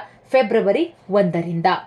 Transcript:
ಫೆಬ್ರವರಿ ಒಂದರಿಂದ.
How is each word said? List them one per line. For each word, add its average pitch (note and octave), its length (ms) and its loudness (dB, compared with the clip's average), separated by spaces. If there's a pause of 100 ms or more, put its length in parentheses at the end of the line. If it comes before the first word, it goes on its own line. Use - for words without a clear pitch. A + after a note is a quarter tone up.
(300)
ಫೆಬ್ರವರಿ A3+ 600 2 (180)
ಒಂದರಿಂದ. F3 560 0 (200)